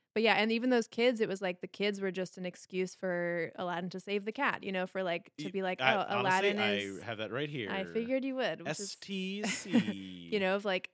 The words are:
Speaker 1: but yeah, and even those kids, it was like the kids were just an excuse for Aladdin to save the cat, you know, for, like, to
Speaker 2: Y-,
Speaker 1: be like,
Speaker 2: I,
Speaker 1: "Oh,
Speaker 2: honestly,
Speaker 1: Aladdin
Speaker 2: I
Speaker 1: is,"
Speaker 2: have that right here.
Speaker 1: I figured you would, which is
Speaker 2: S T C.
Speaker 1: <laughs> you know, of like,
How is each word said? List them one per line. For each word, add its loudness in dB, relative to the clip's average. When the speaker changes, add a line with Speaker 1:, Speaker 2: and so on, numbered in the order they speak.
Speaker 1:
but 2
yeah, 6
and 2
even 2
those 4
kids, 2
it 2
was -4
like -2
the -8
kids 0
were 0
just -4
an -6
excuse -4
for -2
Aladdin -4
to -8
save -2
the -4
cat, 0
you -4
know, 0
for, -4
like, -4
to -4
Speaker 2:
Y-, -10
Speaker 1:
be -2
like, 0
Speaker 2:
I, 8
Speaker 1:
"Oh, 2
Speaker 2:
honestly, 2
Speaker 1:
Aladdin 4
Speaker 2:
I 2
Speaker 1:
is," -2
Speaker 2:
have -8
that -4
right -2
here. -4
Speaker 1:
I -2
figured -2
you -2
would, -2
which -4
is -6
Speaker 2:
S -10
T -4
C. -4
Speaker 1:
<laughs> 0
you 2
know, 4
of -2
like, 0